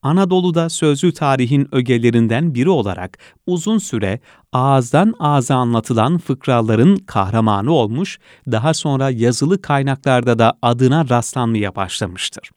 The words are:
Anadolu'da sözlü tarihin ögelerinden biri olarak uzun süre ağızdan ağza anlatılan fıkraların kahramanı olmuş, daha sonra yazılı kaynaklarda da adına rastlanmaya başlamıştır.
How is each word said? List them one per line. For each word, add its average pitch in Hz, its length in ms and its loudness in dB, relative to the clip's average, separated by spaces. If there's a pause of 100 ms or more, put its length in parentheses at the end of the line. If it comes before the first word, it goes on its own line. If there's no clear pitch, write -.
Anadolu'da 175 680 0
sözlü 156 440 0
tarihin 135 640 0
ögelerinden 120 800 2
biri 131 140 0
olarak 98 480 -2 (300)
uzun 180 300 -2
süre 104 420 -4 (320)
ağızdan 139 680 2
ağza 143 360 0
anlatılan 120 640 0
fıkraların 123 800 2
kahramanı 107 760 -2
olmuş, 131 480 -2 (320)
daha 117 220 0
sonra 135 360 -2
yazılı 127 520 0
kaynaklarda 135 800 0
da 113 220 4
adına 127 480 2
rastlanmaya 117 680 -2
başlamıştır. - 800 -8